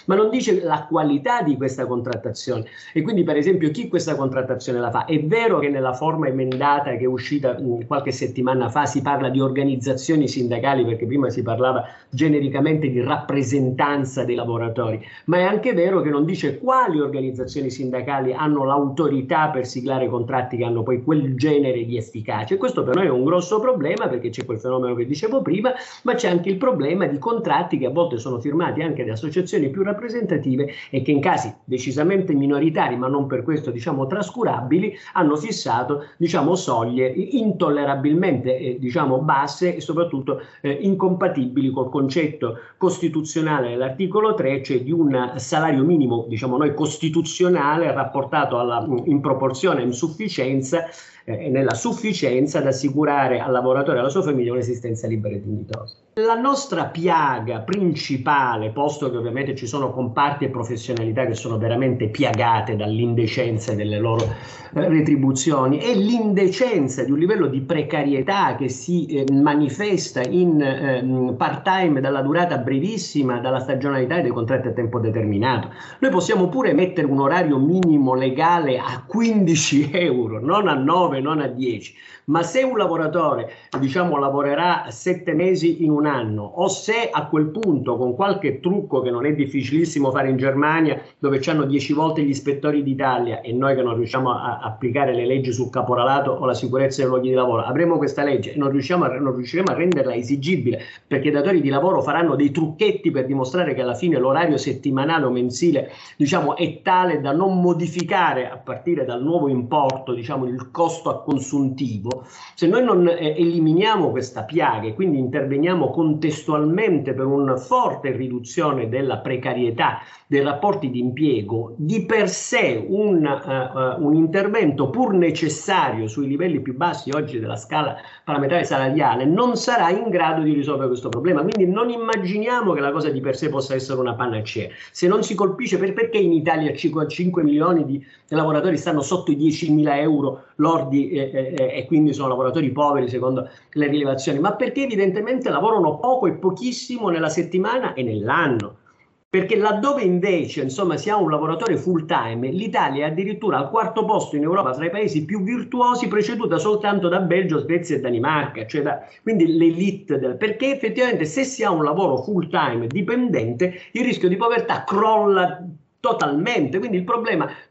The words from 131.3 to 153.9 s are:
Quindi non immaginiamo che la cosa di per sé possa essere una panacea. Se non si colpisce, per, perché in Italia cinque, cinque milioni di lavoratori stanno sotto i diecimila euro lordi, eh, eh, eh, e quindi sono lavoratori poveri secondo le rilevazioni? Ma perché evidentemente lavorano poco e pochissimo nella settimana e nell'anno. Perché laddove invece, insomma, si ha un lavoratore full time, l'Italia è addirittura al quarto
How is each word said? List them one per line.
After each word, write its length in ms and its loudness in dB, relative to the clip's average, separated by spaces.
Quindi 280 2
non 180 2
immaginiamo 840 0
che 80 0
la 100 0
cosa 180 -2
di 120 -2
per 160 -2
sé 120 -4
possa 260 -2
essere 240 -4
una 160 -2
panacea. 540 -4
Se 160 0
non 160 4
si 120 -4
colpisce, 420 0
per, 160 -2
perché 240 -2
in 160 4
Italia 400 0
cinque, 340 -2
cinque 360 -2
milioni 420 2
di 180 -4
lavoratori 480 2
stanno 240 -2
sotto 300 -2
i 60 2
diecimila 600 2
euro 460 0
lordi, 560 2
eh, 220 -2
eh, 220 -2
eh, 220 0
e 80 -6
quindi 260 4
sono 180 -2
lavoratori 420 0
poveri 360 2
secondo 420 -2
le 160 0
rilevazioni? 520 0
Ma 160 2
perché 280 -2
evidentemente 640 0
lavorano 480 2
poco 300 2
e 60 2
pochissimo 760 -4
nella 200 0
settimana 640 -2
e 100 -4
nell'anno. 760 0
Perché 280 2
laddove 460 2
invece, 580 0
insomma, 340 0
si 140 -4
ha 80 2
un 120 2
lavoratore 460 0
full 300 0
time, 440 -2
l'Italia 560 -2
è 40 -2
addirittura 480 -2
al 120 -2
quarto 360 0